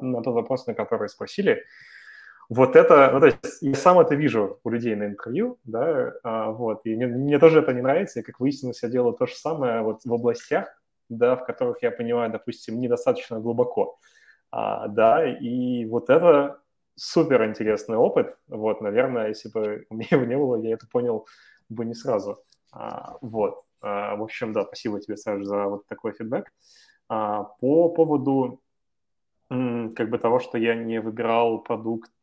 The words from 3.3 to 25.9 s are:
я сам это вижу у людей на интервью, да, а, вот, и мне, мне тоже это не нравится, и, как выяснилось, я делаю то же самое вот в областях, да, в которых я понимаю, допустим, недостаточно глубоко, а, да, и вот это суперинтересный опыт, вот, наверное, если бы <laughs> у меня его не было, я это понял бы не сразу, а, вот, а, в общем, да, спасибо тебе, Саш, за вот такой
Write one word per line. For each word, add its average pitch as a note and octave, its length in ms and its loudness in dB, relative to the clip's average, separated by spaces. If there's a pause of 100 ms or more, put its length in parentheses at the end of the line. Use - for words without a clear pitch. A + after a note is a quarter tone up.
я C3+ 140 -2
сам F3+ 240 6
это D#3+ 160 4
вижу A2+ 480 0
у A#2 80 -6
людей A#2 240 -2
на G#2 120 -4
интервью, D3+ 580 -6
да, B2 480 -2 (100)
а, A2 280 -4
вот, A2 340 -4
и A2 100 -2
мне, B2 120 -2
мне C#3 320 0
тоже D#3+ 220 8
это C#3+ 120 0
не B2 80 -4
нравится, C#3 400 0
и, - 20 -8
как - 180 -18
выяснилось, C3 420 -4
я A#2+ 60 -4
делаю B2 260 0
то B2+ 120 -2
же - 80 -14
самое C3 480 -4
вот G#2+ 220 -4
в A#2+ 80 -4
областях, A#2+ 540 -2 (420)
да, A#2+ 280 2
в - 80 -14
которых A#2+ 380 -4
я A#2 80 0
понимаю, A#2 400 -2
допустим, - 500 -8
недостаточно A#2+ 600 -2
глубоко, A#2 580 -2 (520)
а, A2 380 -4
да, A2+ 380 4
и B2 600 -4
вот A#2 240 -2
это D3 480 6 (360)
суперинтересный A2 1040 0
опыт, C#3 400 2 (120)
вот, G#2+ 320 -4
наверное, A2 480 -2
если G#2+ 200 -10
бы G#2+ 380 -6
<laughs> - 40 -20
у A2 40 -12
меня A2+ 160 -10
его C3+ 140 2
не A#2+ 120 -2
было, C3 200 0
я A2+ 180 -4
это - 160 -12
понял A#2+ 360 -2 (420)
бы A#2 160 -8
не A#2 100 -8
сразу, G2+ 480 -4 (300)
а, - 480 -12
вот, A2 400 -4 (200)
а, G#2 360 -6
в G#2+ 60 -8
общем, A2 300 -8
да, G#2 120 0
спасибо G#2 360 -8
тебе, G#2 160 -10
Саш, G2+ 280 -6
за G2+ 220 -2
вот G2+ 200 -8
такой G#2+ 260 -8